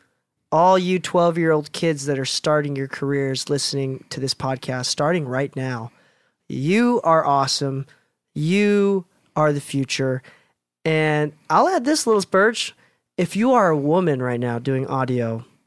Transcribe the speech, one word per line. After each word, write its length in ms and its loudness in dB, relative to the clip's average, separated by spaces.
All 260 6
you 220 0
twelve-year-old 720 2
kids 340 -2
that 120 -2
are 60 -4
starting 500 0
your 140 -4
careers 600 -2
listening 600 -4
to 80 -8
this 160 -4
podcast, 520 -6
starting 420 -2
right 260 -4
now, 380 -6
you 560 0
are 200 4
awesome. 640 -2
You 680 2
are 160 4
the 80 -2
future. 640 -4
And 480 2
I'll 200 4
add 160 0
this 200 0
little 160 2
spurge. 540 0
If 200 -2
you 160 2
are 180 4
a 60 2
woman 440 2
right 200 -2
now 180 -2
doing 300 -2
audio, 560 -2